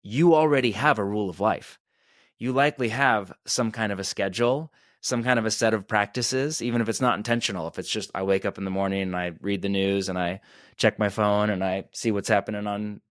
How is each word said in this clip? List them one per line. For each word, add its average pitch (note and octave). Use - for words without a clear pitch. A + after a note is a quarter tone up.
you D#3
already C#3+
have A#2+
a G2+
rule G2+
of E2
life. G2+
You B2
likely C3
have A2+
some A2+
kind A2
of F#2+
a F#2+
schedule, A#2+
some A#2+
kind A#2+
of A2
a A2
set A2
of G2+
practices, B2+
even A#2
if G#2+
it's A2
not A#2
intentional. G#2+
If E2
it's F2
just, G#2
I F#2+
wake G2
up G2
in G2
the F#2+
morning G2
and F#2
I F2
read G2
the G2
news G2
and F#2
I F2+
check -
my G#2
phone G#2
and F#2+
I F#2+
see -
what's G2+
happening G#2
on G#2